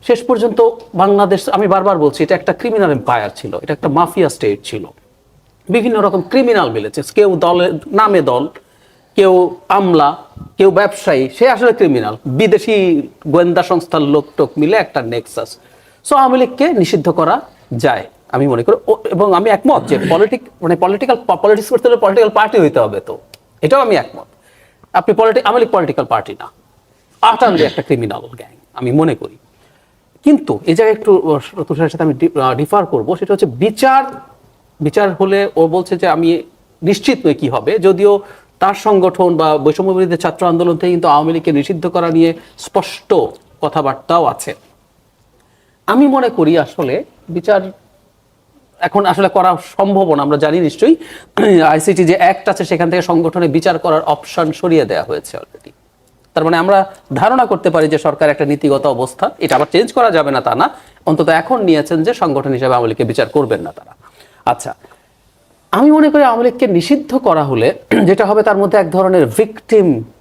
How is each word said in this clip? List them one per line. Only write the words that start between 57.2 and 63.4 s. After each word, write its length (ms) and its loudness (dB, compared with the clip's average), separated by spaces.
করতে 240 -2
পারি 180 2
যে 100 0
সরকার 320 0
একটা 160 -2
নীতিগত 400 0
অবস্থা, 540 -2
এটা 160 -2
আবার 160 0
চেঞ্জ 220 0
করা 180 2
যাবে 200 0
না 100 -2
তা 140 -2
না, 140 0
অন্তত 240 0
এখন 340 0
নিয়েছেন 400 0
যে 100 0
সংগঠন 400 -2
হিসেবে 200 0
আওয়ামী 160 0
লীগকে 140 -4
বিচার 260 -2
করবেন 320 -2